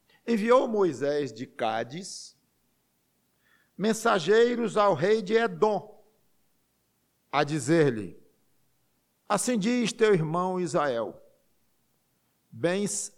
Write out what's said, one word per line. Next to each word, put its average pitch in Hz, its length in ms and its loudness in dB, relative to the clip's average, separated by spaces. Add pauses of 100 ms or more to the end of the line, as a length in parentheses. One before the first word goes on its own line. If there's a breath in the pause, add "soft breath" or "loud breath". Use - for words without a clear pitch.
(280 soft breath)
Enviou 233 400 4
Moisés 147 640 0
de 117 160 -12
Cádiz 123 880 -6 (1400)
mensageiros 220 960 2
ao 208 180 4
rei 202 280 2
de 196 140 -2
Edom, 208 680 -2 (1300)
a 143 140 0
dizer-lhe: 139 760 0 (1080)
Assim 226 280 -2
diz 233 360 -2
teu 214 200 2
irmão 180 460 -2
Israel, 135 580 -2 (1300)
bem 175 320 -2
s-, - 340 -6